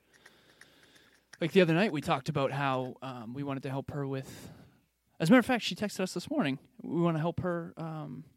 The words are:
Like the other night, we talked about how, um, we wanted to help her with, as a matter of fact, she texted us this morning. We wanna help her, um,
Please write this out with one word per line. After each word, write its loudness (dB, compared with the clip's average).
Like -2
the 8
other 6
night, 4
we -2
talked 0
about 0
how, -2
um, -10
we -6
wanted -6
to -6
help -6
her -6
with, -8
as 2
a 8
matter 12
of 4
fact, 0
she -4
texted -6
us -4
this -8
morning. 0
We -2
wanna 2
help -2
her, -4
um, -10